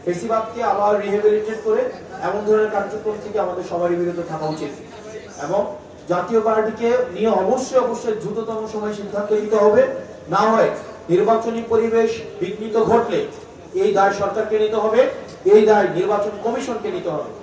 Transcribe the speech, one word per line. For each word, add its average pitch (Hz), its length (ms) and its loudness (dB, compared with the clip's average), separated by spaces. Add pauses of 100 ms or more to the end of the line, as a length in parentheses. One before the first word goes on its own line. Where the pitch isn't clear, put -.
ফেসিবাদকে 220 560 -4 (120)
আবার 208 200 2 (100)
রিহ্যাবিলিটেট 214 640 2
করে 220 160 2 (440)
এমন 202 200 -2
ধরনের 214 280 4
কার্যক্রম 208 500 -4
থেকে 202 200 -4
আমাদের 180 260 -4
সবারই 175 300 0
বিরত 170 200 -2 (100)
থাকা 156 240 -6
উচিত। - 180 -8 (720)
এবং 190 160 0 (460)
জাতীয় 196 380 2
পার্টিকে 220 420 0 (260)
নিয়ে 214 160 0 (120)
অবশ্যই, 254 420 2
অবশ্যই 226 380 -2
দ্রুততম 214 380 -4 (140)
সময়ে 208 260 -4
সিদ্ধান্ত 202 300 -4 (120)
নিতে 214 220 2
হবে, 214 180 6 (520)
না 196 80 4 (100)
হয় - 180 4 (380)
নির্বাচনী 220 520 2 (120)
পরিবেশ 226 380 2 (300)
বিঘ্নিত 214 360 -4 (140)
ঘটলে 190 300 2 (600)
এই 208 140 4
দায় 196 240 4
সরকারকে 214 380 -2
নিতে 214 260 0
হবে, 220 160 4 (520)
এই 214 140 10
দায় 208 200 6 (100)
নির্বাচন 202 460 0
কমিশনকে 247 540 -4
নিতে - 180 -6
হবে। - 160 -6 (120)